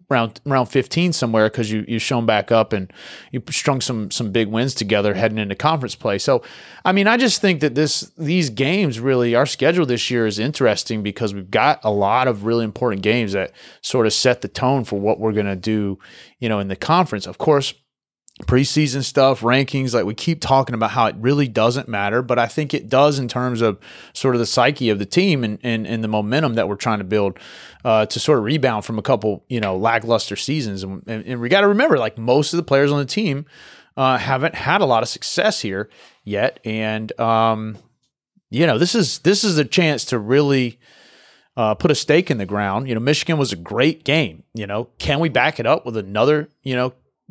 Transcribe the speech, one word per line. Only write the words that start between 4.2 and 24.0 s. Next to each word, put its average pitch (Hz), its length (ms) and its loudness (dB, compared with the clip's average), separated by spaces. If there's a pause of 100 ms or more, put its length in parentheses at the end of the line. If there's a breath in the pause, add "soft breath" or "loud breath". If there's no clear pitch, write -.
big 113 160 0
wins 117 260 -2
together 104 400 0
heading 110 240 0
into 101 160 -4
conference 147 400 -2
play. 101 240 -4
So, 127 240 0 (420 loud breath)
I 180 60 2
mean, 196 160 2
I 226 100 4
just 240 240 2
think 185 200 2
that 135 160 0
this, - 420 0
these 160 320 0
games 135 480 0
really, 120 380 2
our 131 100 4
schedule 165 400 2
this 120 240 -2
year 117 160 2
is 104 140 -2
interesting 113 640 0
because 101 280 -4
we've 98 200 -10
got 117 320 2
a 110 80 2
lot 104 340 2
of 107 200 -2
really 117 180 2
important 107 380 -2
games 107 320 0
that 95 180 -2 (280 loud breath)
sort 117 280 0
of 104 40 0
set - 280 2
the - 80 -8
tone 131 340 0
for 107 160 -6
what 101 220 0
we're 110 120 0
gonna 101 220 -2
do, 101 460 -2 (400 loud breath)
you 120 80 -4
know, 107 100 0
in 101 80 -4
the 98 80 -6
conference. 151 540 0
Of 92 100 -14
course, 143 360 2 (680)
preseason 135 600 2
stuff, 135 380 2
rankings, 131 540 0
like, 110 100 2
we 104 80 -4
keep 165 300 -4
talking 135 320 2
about 110 160 0
how 117 160 2
it - 120 -2
really 135 300 2
doesn't 117 400 0
matter, 104 320 0
but 123 180 0
I 117 80 2
think 147 280 -4
it 110 160 -6
does 143 280 4
in 127 100 -4
terms 123 340 -4
of 104 160 0 (340 loud breath)